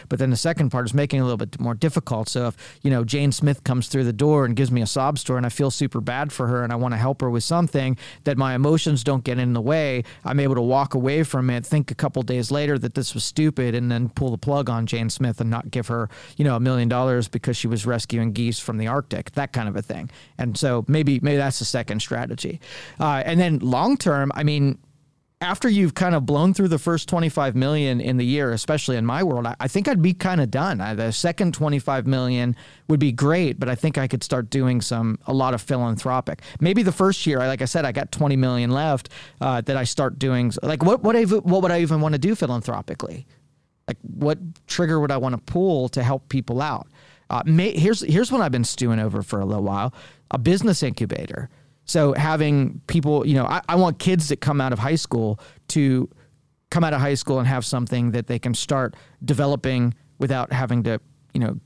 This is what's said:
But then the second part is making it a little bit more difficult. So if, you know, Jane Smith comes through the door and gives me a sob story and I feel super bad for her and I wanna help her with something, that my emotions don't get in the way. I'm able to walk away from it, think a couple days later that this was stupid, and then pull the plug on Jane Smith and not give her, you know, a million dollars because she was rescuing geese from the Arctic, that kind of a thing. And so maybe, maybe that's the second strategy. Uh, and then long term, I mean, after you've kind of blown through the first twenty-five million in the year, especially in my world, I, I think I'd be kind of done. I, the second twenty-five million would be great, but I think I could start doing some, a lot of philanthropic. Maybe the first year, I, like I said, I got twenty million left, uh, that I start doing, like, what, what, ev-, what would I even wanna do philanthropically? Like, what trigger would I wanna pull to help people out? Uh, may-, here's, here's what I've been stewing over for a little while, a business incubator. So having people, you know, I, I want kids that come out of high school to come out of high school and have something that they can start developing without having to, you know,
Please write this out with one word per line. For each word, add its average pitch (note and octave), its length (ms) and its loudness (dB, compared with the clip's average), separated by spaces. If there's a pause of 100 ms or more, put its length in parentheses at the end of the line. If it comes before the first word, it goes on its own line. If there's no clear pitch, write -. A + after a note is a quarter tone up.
But B2 100 -2
then C3 120 2
the A#2+ 60 2
second D#3+ 340 0
part B2 160 -2
is A2 80 -4
making C#3+ 240 2
it C3 40 2
a - 20 2
little B2 120 0
bit G#2+ 240 -8
more A#2+ 140 -2
difficult. A#2+ 540 -2
So B2 200 -2
if, - 340 -12
you C#3 80 2
know, A#2+ 140 2
Jane C#3+ 260 0
Smith C#3+ 320 0
comes B2+ 240 0
through C3+ 180 0
the A#2+ 80 0
door C#3+ 320 4
and A#2+ 120 0
gives B2 160 2
me B2 100 2
a A2 40 0
sob C3+ 320 0
story - 200 -2
and B2 80 -2
I A#2 40 -2
feel C#3 200 0
super D3 300 -2
bad B2+ 320 -4
for B2 160 -4
her B2 160 0
and A#2+ 80 -2
I A#2+ 40 -2
wanna A#2+ 200 -2
help C3 240 0
her B2+ 100 0
with A#2+ 140 -2
something, D3 520 0 (280)
that C#3+ 120 0
my C3 180 0
emotions D3 500 2
don't C3+ 180 0
get B2 160 -2
in B2 140 0
the A#2 80 0
way. C3+ 420 0 (220)
I'm C#3 160 0
able C3+ 160 2
to A#2+ 60 2
walk C3 320 2
away C#3 280 2
from B2+ 260 0
it, A#2+ 160 -2
think D3+ 280 0
a - 40 -10
couple C#3 260 -2
days A#2+ 280 -2
later D3 280 0
that A#2+ 160 -4
this C3+ 200 -4
was A2+ 80 -4
stupid, C3+ 540 0
and A#2+ 140 0
then A#2+ 180 0
pull C3 220 -2
the A2+ 80 -4
plug C#3+ 300 -2
on A#2 180 -2
Jane A2+ 240 -2
Smith B2 300 -2
and A2+ 80 0
not A#2 220 -4
give A#2+ 160 -4
her, A#2 220 -2 (280)
you D3 80 2
know, C3 120 4
a A#2 40 0
million B2 280 2
dollars B2 400 2
because A#2+ 280 -4
she - 120 -4
was A2 180 -2
rescuing A#2 460 -2
geese A#2 260 -2
from A2 200 -6
the A2 100 -2
Arctic, - 440 -4
that C#3 200 -4
kind A2 160 -2
of G2 80 -4
a G2 60 -4
thing. - 280 -10 (280)
And A#2 200 -4
so B2 300 0
maybe, C#3 340 2
maybe C#3+ 140 2
that's C#3 240 0
the A#2 40 -6
second G#2+ 360 -4
strategy. B2 600 -8 (380)
Uh, D3 260 0
and E3+ 160 2
then D#3+ 200 2
long C#3+ 360 0
term, C#3 380 0
I D3 80 -6
mean, D3 360 2 (600)
after F#3+ 280 0
you've G3+ 260 4
kind F3+ 200 2
of C#3 120 0
blown D3+ 260 4
through F#3+ 160 2
the D#3+ 100 2
first E3 300 -2
twenty-five D#3 480 0
million C3+ 440 2
in B2+ 180 0
the B2 60 0
year, C3 280 0
especially C3+ 440 -2
in A2+ 100 0
my C3+ 160 0
world, B2 240 0
I, A#2+ 140 -6
I C3 80 -2
think G3+ 200 -2
I'd G#3 140 2
be F3+ 100 4
kind F3+ 280 0
of A#2+ 100 0
done. C3+ 320 -2
I, G#2+ 120 -4
the A2+ 180 -2
second F3 420 0
twenty-five C#3 520 0
million B2 500 0 (320)
would D3+ 120 4
be C#3+ 120 2
great, C#3+ 460 2
but B2+ 120 -2
I B2 40 -2
think D#3 220 -2
I C3+ 100 -2
could A#2+ 160 -4
start B2 280 -4
doing B2+ 320 0
some, A2+ 440 -2
a C3 60 -2
lot C3 220 2
of A#2 80 -4
philanthropic. B2+ 800 -2 (180)
Maybe F#3+ 220 4
the F#3 100 2
first G3 340 2
year, C#3 140 2
I, B2+ 80 0
like C3+ 140 -2
I B2+ 40 0
said, D#3 200 0
I B2 60 -2
got - 200 -4
twenty C#3+ 240 2
million B2 340 2
left, C#3 380 0 (320)
uh, B2+ 220 0
that C3+ 140 -2
I B2+ 80 -2
start C3 340 -2
doing, B2 340 2 (100)
like, D3+ 200 -2
what, G3+ 200 4
what, A3+ 140 4
ev-, G#3+ 280 2
what F3+ 180 2
would F3+ 80 4
I F3 100 2
even D#3 220 2
wanna D3+ 160 2
do F#3 160 0
philanthropically? B2 920 -6 (600)
Like, - 140 -6
what D3 360 -2 (280)
trigger E3 340 0
would D3 100 0
I C#3 80 0
wanna B2 200 -2
pull E3+ 520 0
to C3 120 -2
help C3+ 280 -2
people B2+ 320 -2
out? D3 240 -4 (420)
Uh, - 160 -2
may-, E3 340 4
here's, G3 220 4
here's G#3+ 320 2
what B3+ 80 2
I've D#3 120 2
been A#2+ 120 0
stewing A2+ 360 0
over G#2 220 -2
for G2+ 180 -4
a G2 40 -2
little G2+ 200 -2
while, G2+ 280 -2 (380)
a - 80 -2
business F3+ 440 2
incubator. - 680 -4 (360)
So D3 260 4
having D3 720 2
people, D3 400 2
you D3 80 4
know, C3 120 4
I, - 220 -2
I E3+ 60 0
want F3 240 4
kids E3+ 300 2
that D3 120 -2
come C#3+ 200 0
out C3 120 0
of A2+ 60 -2
high C3+ 160 0
school A2+ 460 -2 (280)
to C3+ 400 2 (640)
come E3+ 140 2
out D#3 80 0
of C#3 80 2
high C#3+ 140 2
school C3 260 0
and B2 80 2
have B2+ 160 0
something A#2+ 480 0
that A#2 160 -2
they A#2+ 100 -2
can B2 160 -2
start C3 400 -2 (300)
developing C3 720 0 (240)
without C3 340 -2
having B2 320 0
to, A2 160 -2 (340)
you C3 60 0
know, A2+ 260 -2